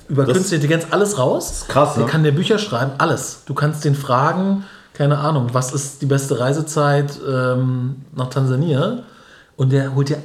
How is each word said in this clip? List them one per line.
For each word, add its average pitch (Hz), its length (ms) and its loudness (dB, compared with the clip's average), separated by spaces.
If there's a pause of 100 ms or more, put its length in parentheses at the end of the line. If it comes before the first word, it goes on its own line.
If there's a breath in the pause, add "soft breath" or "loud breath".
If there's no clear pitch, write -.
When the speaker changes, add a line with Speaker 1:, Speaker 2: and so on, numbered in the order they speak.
Speaker 1:
über 139 160 2
Speaker 2:
Das 175 100 2
Speaker 1:
künstliche 185 280 0
Intelligenz 160 280 0
alles 185 260 2
raus. 175 340 0
Speaker 2:
ist - 180 -10
krass, 143 260 4
Speaker 1:
Der 117 100 2
Speaker 2:
ne? - 40 -2
Speaker 1:
kann 160 140 2
dir 147 100 4
Bücher 175 260 2
schreiben, 131 380 -4
alles. - 480 -2
Du 143 80 -8
kannst 151 320 -2
den 139 100 2
fragen, 180 680 0 (280 loud breath)
keine 143 260 2
Ahnung, 143 340 0
"Was 127 200 0
ist - 280 -6
die 147 40 -4
beste 135 340 0
Reisezeit, 143 720 0 (180)
ähm, 127 680 0 (180)
nach 127 140 -4
Tansania?" 143 720 0 (540 loud breath)
Und 131 160 2
der 135 220 0
holt 139 140 0
dir 147 160 -2